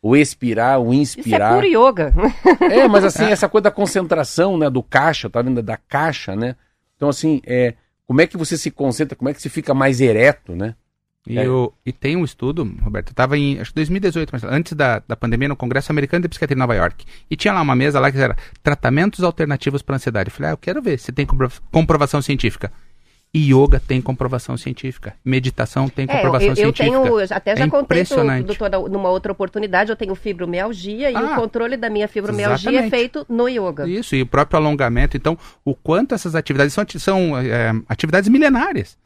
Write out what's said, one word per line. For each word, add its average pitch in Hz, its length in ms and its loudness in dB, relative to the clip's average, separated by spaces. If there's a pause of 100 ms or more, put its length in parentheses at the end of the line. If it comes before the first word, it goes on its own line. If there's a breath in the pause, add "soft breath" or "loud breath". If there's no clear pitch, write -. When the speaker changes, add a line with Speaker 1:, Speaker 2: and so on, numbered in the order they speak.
Speaker 1:
O 113 80 4
expirar, 127 640 2
o 120 140 0
Speaker 2:
Isso 139 240 0
é - 40 -16
Speaker 1:
inspirar. 220 340 2
Speaker 2:
puro 403 120 2
yoga. 226 460 4 (280)
<laughs> 359 300 4
Speaker 1:
É, 254 160 6
mas 202 180 6
assim, 196 200 2
Speaker 3:
É. 214 60 2
Speaker 1:
essa 196 180 2
coisa 214 160 2
da 208 60 6
concentração, 180 880 0
né, 151 100 2
do 127 140 -2
caixa, 143 480 0
tá 117 100 -2
vendo? 123 220 -2
Da 104 160 -6
caixa, 139 580 -4
né? 120 200 -4 (380)
Então, 143 140 -2
assim, 147 380 0
é, 123 260 0 (340)
como 131 140 2
é 170 60 6
que - 100 -12
você 165 220 -4
se 151 120 -6
concentra, 139 460 -4
como 131 140 -4
é 147 40 -8
que - 60 -16
você - 80 -12
fica - 240 -4
mais 135 300 2
ereto, 117 520 4
né? 104 200 -6 (520)
Speaker 3:
E 117 120 -4
Speaker 1:
É. 117 100 0
Speaker 3:
o, 127 240 0 (140)
e 131 40 -4
tem 139 260 -4
um 180 80 0
estudo, 139 460 -4 (120)
Roberto, 104 300 -4
eu - 20 -20
tava 131 240 0
em, 139 200 0
acho 101 120 -10
que - 60 -10
dois 156 120 -2
mil 180 80 -2
e 196 40 -2
dezoito, 165 300 -2
mas 117 140 -8
antes 156 300 -2
da, 131 340 0
da 113 80 -4
pandemia, 120 320 -2
no 143 80 -4
Congresso 127 340 -4
Americano 151 300 0
de 175 80 -4
Psiquiatria 143 260 -4
em 131 40 0
Nova 123 160 0
York. 87 320 -2 (240 soft breath)
E - 40 -2
tinha 202 200 0
lá 180 80 2
uma 147 120 2
mesa 139 240 2
lá 139 140 2
que 135 60 -2
era 131 180 2 (260 loud breath)
tratamentos 147 600 0
alternativos 147 560 -2
pra 135 160 -4
ansiedade. 117 320 -2
Eu - 60 -14
falei, 76 160 -4
"Ah, - 20 -2
eu 78 60 -4
quero 277 240 -6
ver 170 160 -2
se - 140 -10
tem 139 120 -2
comprova-, 131 360 0 (120)
comprovação 151 480 2
científica." 123 500 -2 (680)
Yoga 135 440 6
tem 131 200 -2
comprovação 127 560 -6
científica, 127 580 -10 (100)
meditação 131 640 -2
tem 135 200 -6
Speaker 2:
É, - 60 -2
Speaker 3:
comprovação 131 320 2
Speaker 2:
eu, 131 60 4
eu 131 40 0
Speaker 3:
científica. - 280 2 (180)
Speaker 2:
tenho, 247 160 2
eu 196 120 0
até - 260 -2
já - 80 2
Speaker 3:
É 156 40 2
Speaker 2:
contei 277 180 0
pro 262 100 0
Speaker 3:
impressionante. 160 500 0
Speaker 2:
doutor, 196 420 -4
numa 190 200 -2
outra 185 240 -2
oportunidade, 202 580 -2
eu 220 60 -2
tenho 196 180 -8
fibromialgia 196 960 -6
e - 40 -6
o - 40 -2
Speaker 3:
Ah, 294 160 -2
Speaker 2:
controle 233 420 -4
da 226 140 -6
minha 208 160 -2
fibromialgia 202 640 -4
é - 40 2
Speaker 3:
exatamente. 240 160 2
Speaker 2:
feito 254 380 -2
no 240 200 0
yoga. 180 400 -4
Speaker 3:
Isso, 196 260 -4
e 131 80 2
o 123 40 0
próprio 143 340 2
alongamento. 139 560 0
Então, 156 200 0 (280 soft breath)
o 139 100 -2
quanto 214 400 0
essas 170 220 -6
atividades 143 360 0
são 208 100 -2
ati-, 185 180 -8
são, 185 360 0
é, 117 360 0 (160)
atividades 170 400 2
milenares. 269 760 2